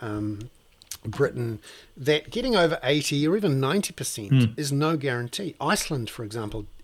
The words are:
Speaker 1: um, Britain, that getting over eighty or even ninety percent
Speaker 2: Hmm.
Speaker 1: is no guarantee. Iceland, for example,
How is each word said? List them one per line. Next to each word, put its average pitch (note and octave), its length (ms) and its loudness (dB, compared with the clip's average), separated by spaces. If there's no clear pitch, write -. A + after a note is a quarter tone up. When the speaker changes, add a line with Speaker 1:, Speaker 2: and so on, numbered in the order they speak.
Speaker 1:
um, G#2+ 480 -6
Britain, A#2 540 -2
that D3+ 360 0
getting A#3+ 240 0
over E3 280 4
eighty C#3+ 440 2
or F#3 100 4
even D#3+ 220 2
ninety D3 340 0
percent A#2 380 -6
Speaker 2:
Hmm. B2 260 6
Speaker 1:
is C#3+ 140 -2
no D3+ 260 2
guarantee. C3 640 -4
Iceland, C#3+ 500 0
for - 140 -10
example, G#2+ 420 -6